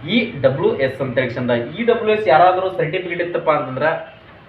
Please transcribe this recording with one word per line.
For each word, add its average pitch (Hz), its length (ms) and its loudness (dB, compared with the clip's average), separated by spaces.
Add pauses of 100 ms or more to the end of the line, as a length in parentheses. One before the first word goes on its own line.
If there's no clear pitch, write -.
(100)
ಇ 214 300 -2
ಡಬ್ಲ್ಯೂ 147 340 2
ಎಸ್ 143 260 -2
ಅಂತ 127 180 -2
ಹೇಳಿ - 120 0
ಚಂದ. 123 200 -4
ಇ 135 320 -2
ಡಬ್ಲ್ಯೂ 220 340 2
ಎಸ್ 208 120 -2
ಯಾರಾದ್ರೂ 185 420 4
ಸರ್ಟಿಫಿಕೇಟ್ 175 520 -4
ಇತ್ತಪ್ಪ 165 280 -2
ಅಂತಂದ್ರೆ 143 720 -2 (280)